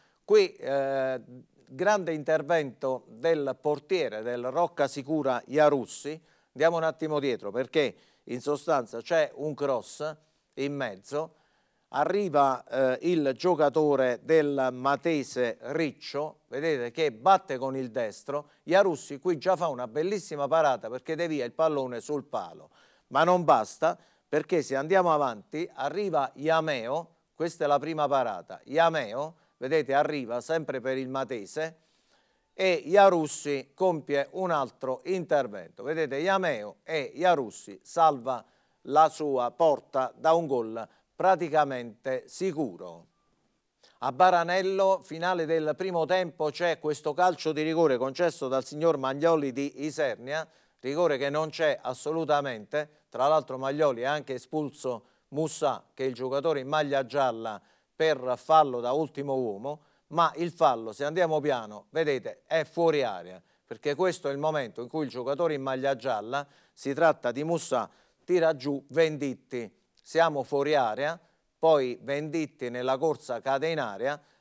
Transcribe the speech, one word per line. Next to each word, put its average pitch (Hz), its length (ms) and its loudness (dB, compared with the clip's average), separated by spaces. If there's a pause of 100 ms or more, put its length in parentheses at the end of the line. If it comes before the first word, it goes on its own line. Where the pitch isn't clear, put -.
(240)
Qui, 196 300 4
eh, 135 680 -2 (500)
grande 180 420 2
intervento 147 960 0
del 135 520 0
portiere 143 640 -2
del 120 280 -4
Rocca 151 360 0
Sicura 135 600 -2
Iarussi. 147 760 2 (320)
Andiamo 165 240 2
un 160 80 0
attimo 156 340 -2
dietro 120 320 -2
perché 127 460 0 (280)
in 123 160 -8
sostanza 135 600 -2
c'è 156 340 0
un 147 200 -6
cross 143 600 -4 (380)
in 143 200 -4
mezzo, 139 600 -6 (560)
arriva, 147 720 2
eh, 127 380 0
il 156 320 2
giocatore 143 880 4
del 143 500 4
Matese 131 880 0
Riccio, 151 880 -6
vedete 135 420 -4
che 151 220 -2
batte 139 440 2
con 131 200 -4
il 131 140 -4
destro, 127 600 -6 (140)
Iarussi 165 540 2
qui 175 200 -2
già 180 180 0
fa 170 120 -2
una 123 200 -6
bellissima 156 600 -4
parata 135 420 2
perché 131 260 -6
devia 156 300 -2
il 120 60 -10
pallone 135 480 0
sul 139 240 -6
palo, 82 460 -10 (380)
ma 139 160 4
non 180 200 4
basta 151 520 2 (320)
perché 156 320 0
se 135 160 -4
andiamo 165 380 4
avanti 143 600 -2
arriva 151 600 -2
Iameo, 156 800 -2 (200)
questa 165 300 -4
è - 20 0
la 143 120 4
prima 151 280 -2
parata, 113 580 -2
Iameo, 151 720 0 (220)
vedete 135 380 0
arriva 135 480 0
sempre 147 380 -4
per 131 180 -4
il 131 100 -6
Matese, 131 680 -6 (760)
e 185 320 0
Iarussi 160 880 4
compie 143 600 0
un 180 180 -4
altro 131 540 -2
intervento. 127 800 -2
Vedete, 147 320 -4
Iameo 156 640 -2
e 151 320 -6
Iarussi 135 680 0
salva 131 640 2 (380)
la 151 260 6
sua 131 440 -2
porta 135 600 2
da 160 180 2
un 165 140 4
gol 113 420 -4 (260)
praticamente 139 1120 0
sicuro. 95 800 -6 (920)
A 127 140 -4
Baranello, 185 880 2
finale 165 440 -2
del 156 300 0
primo 180 280 -2
tempo, 165 460 -2
c'è 170 280 -2
questo 151 360 -4
calcio 170 380 2
di 147 100 -4
rigore 160 340 2
concesso 135 500 -2
dal 131 180 0
signor 151 340 0
Maglioli 143 540 2
di 139 320 -6
Isernia, 143 600 -4 (320)
rigore 147 380 0
che 139 140 -2
non 156 200 -2
c'è 151 300 0
assolutamente, 143 1300 -4
tra 123 180 0
l'altro 143 320 2
Maglioli 135 460 0
ha 139 80 0
anche 139 220 -6
espulso 127 680 -6 (240)
Mussà, 143 640 -2
che 131 120 -6
è - 20 -2
il 131 80 -2
giocatore 139 460 -2
in 131 80 -10
maglia 143 360 0
gialla, 113 560 -2 (340)
per 131 420 0
fallo 147 440 4
da 120 120 -2
ultimo 143 420 -2
uomo, 127 480 -4 (280)
ma 156 260 2
il 165 160 -4
fallo, 117 400 0
se 139 120 -6
andiamo 156 360 0
piano, 117 500 -4
vedete, 135 560 -2
è 160 160 2
fuori 156 400 2
area, 90 400 -6 (240)
perché 143 300 -4
questo 170 320 0
è 139 40 -2
il 139 60 -6
momento 143 420 -2
in 123 80 -10
cui 156 160 -4
il 123 60 -6
giocatore 139 440 -2
in 139 80 -6
maglia 135 340 -2
gialla, 120 500 -4 (260)
si 135 220 -6
tratta 147 380 2
di 135 100 -6
Mussà, 156 480 -2 (340)
tira 165 300 4
giù 139 340 -4
Venditti, 135 840 -2 (300)
siamo 156 420 2
fuori 143 320 0
area, 135 460 0 (380)
poi 143 420 2
Venditti 143 720 -6
nella 127 260 -2
corsa 131 460 -4
cade 135 260 -2
in 160 120 -2
area, 120 380 -6 (220)